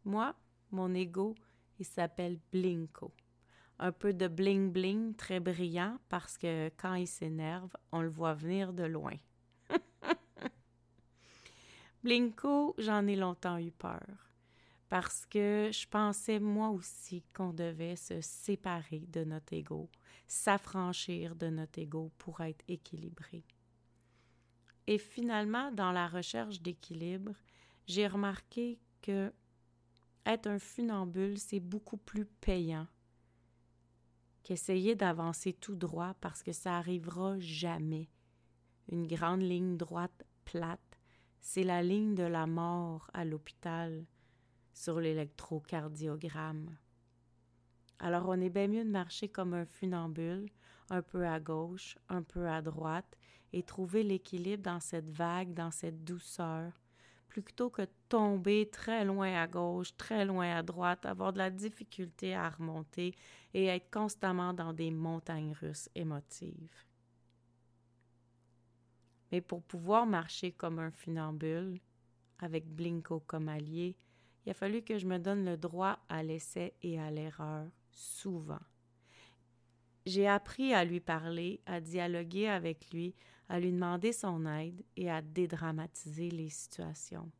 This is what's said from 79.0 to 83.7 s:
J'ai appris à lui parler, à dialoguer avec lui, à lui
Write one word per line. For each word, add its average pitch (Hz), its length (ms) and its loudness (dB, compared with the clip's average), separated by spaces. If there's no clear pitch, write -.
J'ai 196 220 6
appris 202 480 4
à 180 100 8
lui 170 160 0
parler, 170 640 -2
à 175 160 -4
dialoguer 175 680 0
avec 165 440 -2
lui, 170 220 -4
à 175 120 2
lui 180 120 4